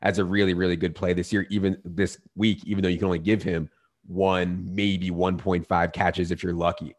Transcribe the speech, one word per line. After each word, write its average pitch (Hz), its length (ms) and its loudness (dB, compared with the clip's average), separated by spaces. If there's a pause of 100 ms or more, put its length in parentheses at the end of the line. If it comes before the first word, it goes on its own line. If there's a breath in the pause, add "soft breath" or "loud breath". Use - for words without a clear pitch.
as 98 180 0
a 98 60 4
really, 95 300 2
really 90 220 2
good 82 180 -2
play 90 180 0
this 87 200 -2
year, 98 180 2
even 98 340 2
this 90 340 -2 (180)
week, 104 280 2
even 98 180 -2
though 92 60 4
you 87 80 2
can 95 100 0
only 90 120 2
give 95 240 2
him 82 260 -2 (380)
one, 90 640 0
maybe 95 400 -2
one 90 260 0
point 90 300 0
five 87 260 0
catches 87 380 0
if 82 120 -6
you're 87 120 -4
lucky, 85 440 -2